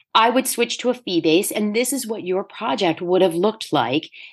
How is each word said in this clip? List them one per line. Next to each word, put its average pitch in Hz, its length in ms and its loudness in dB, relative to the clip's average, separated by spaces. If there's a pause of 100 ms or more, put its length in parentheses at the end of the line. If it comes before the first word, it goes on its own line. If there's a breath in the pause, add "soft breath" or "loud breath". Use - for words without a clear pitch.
(160)
I 226 140 6
would 262 160 0
switch - 320 -2
to 247 120 -2
a 240 40 -2
fee 180 260 -2
base, 160 300 2
and 214 240 -2
this 247 180 0
is 254 140 -6
what 214 160 -8
your 185 220 -2
project 196 580 -2
would 180 180 2
have 180 140 4
looked 202 380 -2
like 135 380 0 (220 loud breath)